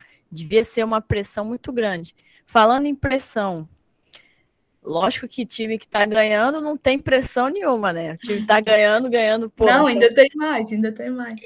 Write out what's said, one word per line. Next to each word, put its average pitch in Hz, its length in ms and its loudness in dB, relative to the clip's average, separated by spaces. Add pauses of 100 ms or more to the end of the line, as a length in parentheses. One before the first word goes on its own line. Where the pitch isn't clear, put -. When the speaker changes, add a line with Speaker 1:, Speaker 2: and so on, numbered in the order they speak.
(300)
Speaker 1:
devia 165 340 0
ser 226 180 -4
uma 220 180 -2
pressão 208 440 -6
muito 240 260 -10
grande. 202 440 -4 (320)
Falando 240 400 4
em 294 80 -4
pressão, 208 760 -4 (1120)
lógico 185 460 -2
que - 160 -8
time 220 320 -8
que 220 100 -14
tá 208 200 2
ganhando 214 520 0
não 302 160 -6
tem 269 240 -2
pressão 262 520 0
nenhuma, 262 420 -2
né? 165 220 -8
O - 20 -14
time 214 300 -6
tá 214 120 6
ganhando, 214 520 4
ganhando, 226 400 0
pô, 226 160 0
Speaker 2:
Não, 214 60 6
Speaker 1:
então 294 160 6
Speaker 2:
ainda 233 260 4
tem 269 200 6
mais, 285 380 -4
ainda 214 180 -2
tem 233 200 -10
mais. 240 360 -10